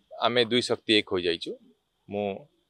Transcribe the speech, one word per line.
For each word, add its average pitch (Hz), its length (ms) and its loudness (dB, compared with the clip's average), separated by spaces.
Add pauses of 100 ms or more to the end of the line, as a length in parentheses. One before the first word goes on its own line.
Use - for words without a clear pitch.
(220)
ଆମେ 120 240 2
ଦୁଇ 117 160 2
ଶକ୍ତି - 320 0
ଏକ 104 180 4
ହୋଇଯାଇଛୁ। 87 400 -2 (580)
ମୁଁ 101 380 -6 (220)